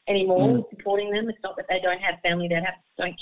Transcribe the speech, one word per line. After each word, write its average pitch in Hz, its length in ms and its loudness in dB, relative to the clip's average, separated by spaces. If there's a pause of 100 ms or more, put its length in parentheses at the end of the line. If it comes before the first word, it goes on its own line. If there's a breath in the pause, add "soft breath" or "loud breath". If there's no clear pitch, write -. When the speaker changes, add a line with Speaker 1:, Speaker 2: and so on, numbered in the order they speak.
Speaker 1:
anymore 190 400 4
Speaker 2:
Mm. 247 80 6
Speaker 1:
who's - 140 0
supporting 202 400 -2
them. 220 180 -2
It's 220 140 -8
not 190 140 -8
that - 120 -10
they 185 120 0
don't 180 200 -2
have 185 200 -4
family 175 280 0
that 170 160 0
have, 185 100 -4 (240)
don't 180 240 -4